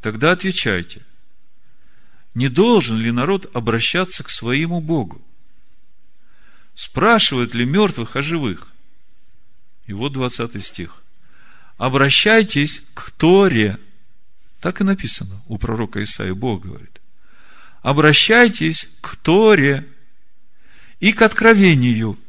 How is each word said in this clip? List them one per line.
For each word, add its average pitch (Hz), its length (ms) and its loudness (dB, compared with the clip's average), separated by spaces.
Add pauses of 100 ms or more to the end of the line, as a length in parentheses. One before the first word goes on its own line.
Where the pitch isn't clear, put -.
тогда 113 320 2
отвечайте: 151 720 -2 (1300)
не 127 160 0
должен 151 480 4
ли 113 140 0
народ 151 440 -2
обращаться 117 680 -2
к - 60 -12
своему 160 520 -2
Богу? 151 400 -2 (1500)
Спрашивают 143 800 2
ли 117 80 2
мёртвых 143 540 0
о 135 40 -2
живых?» 143 460 -4 (1200)
И 107 60 -10
вот 123 200 -6
двадцатый 120 480 -4
стих. - 420 -10 (760)
«Обращайтесь 143 1040 4 (120)
к - 180 -12
Торе». 160 680 6 (800)
Так 180 180 -4
и - 40 2
написано 117 640 -4
у 110 100 -6
пророка 110 460 -4
Исаии, 101 280 -6
Бог 104 320 -4
говорит. - 380 -12 (800)
«Обращайтесь 156 1040 4 (140)
к - 160 -10
Торе 156 760 4 (1080)
и 202 120 6
к 220 120 6
откровению». 147 960 6 (120)